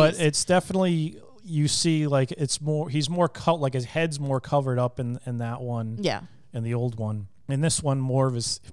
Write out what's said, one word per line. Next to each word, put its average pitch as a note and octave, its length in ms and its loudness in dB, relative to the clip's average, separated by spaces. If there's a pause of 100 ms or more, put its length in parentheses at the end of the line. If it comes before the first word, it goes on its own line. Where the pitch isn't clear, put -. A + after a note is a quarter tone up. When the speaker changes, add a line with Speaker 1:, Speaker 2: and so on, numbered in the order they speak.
(180)
Speaker 1:
but - 80 -2
it's D3+ 200 0
definitely, F3+ 760 0 (240)
you D3+ 240 0
see, D#3 400 2
like, C3+ 260 2
it's - 280 -2
more, D3+ 280 -2
he's C#3 200 -2
more F3 200 2
cut, E3+ 300 4
like, C3+ 140 4
his B2+ 120 -2
head's D#3 340 -2
more C#3 220 0
covered C3+ 380 0
up B2 200 0
in, B2 260 -4
in B2 120 -4
that A#2 240 -6
one. A#2 400 -4
Speaker 2:
Yeah. C3 200 0 (320)
Speaker 1:
In A2+ 100 -4
the A#2 100 -2
old A#2+ 260 -2
one. G#2+ 280 -6 (200)
In C#3 140 -2
this D#3+ 200 0
one, C3+ 180 0
more C3 280 2
of C3 60 -2
his, A#2 260 -6 (140)